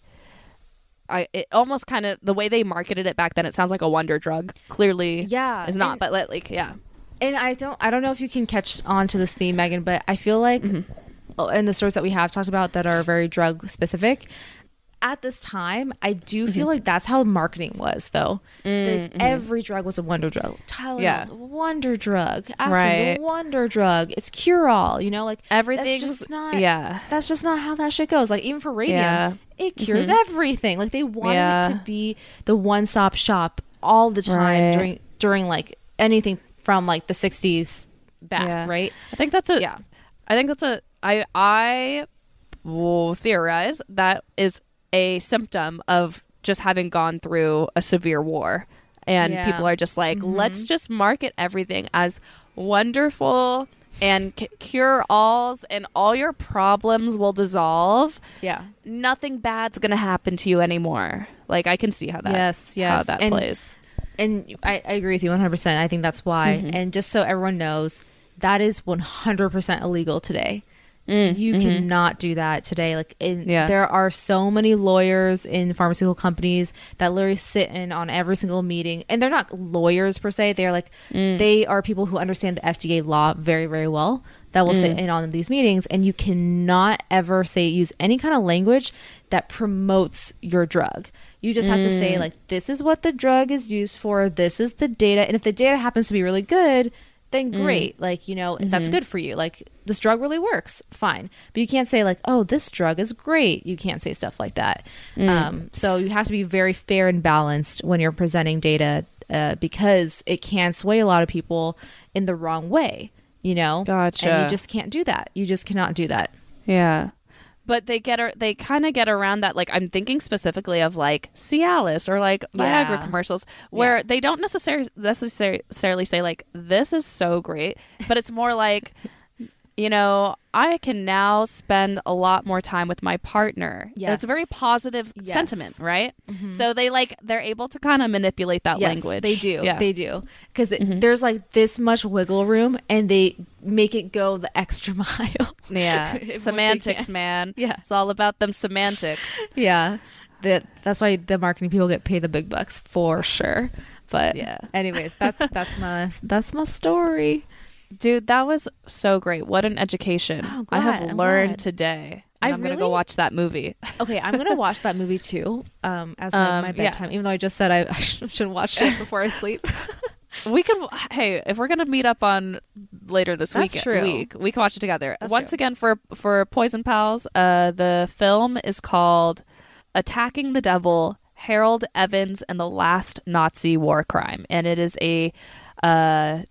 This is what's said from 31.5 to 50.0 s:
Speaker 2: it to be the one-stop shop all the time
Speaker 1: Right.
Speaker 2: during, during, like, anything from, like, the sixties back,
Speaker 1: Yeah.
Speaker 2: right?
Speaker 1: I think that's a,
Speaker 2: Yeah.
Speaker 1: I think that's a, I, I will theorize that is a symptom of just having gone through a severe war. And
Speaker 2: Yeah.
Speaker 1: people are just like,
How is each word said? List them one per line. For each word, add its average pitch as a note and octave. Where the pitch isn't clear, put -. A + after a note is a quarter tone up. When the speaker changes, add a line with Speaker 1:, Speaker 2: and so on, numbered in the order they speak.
Speaker 2:
it F3+
to F#3+
be G#3+
the G#3+
one-stop G3+
shop F3
all A3+
the G3+
time F#3
Speaker 1:
Right. F3
Speaker 2:
during, F#3
during, G3
like, D#3+
anything A3
from, F#3
like, E3
the F#3+
sixties F3
back, E3+
Speaker 1:
Yeah. E3+
Speaker 2:
right? F3
Speaker 1:
I -
think D4
that's F#4+
a, E4
Speaker 2:
Yeah. F3+
Speaker 1:
I G#3+
think C4
that's D4
a, B3
I, G#3
I B3
will E3+
theorize F3+
that F#3+
is F#3+
a F#3
symptom F3+
of F3
just G3
having F#3
gone E3
through D#3+
a E3+
severe E3
war. D#3
And F3+
Speaker 2:
Yeah. F3+
Speaker 1:
people E3+
are F3
just E3+
like, E3+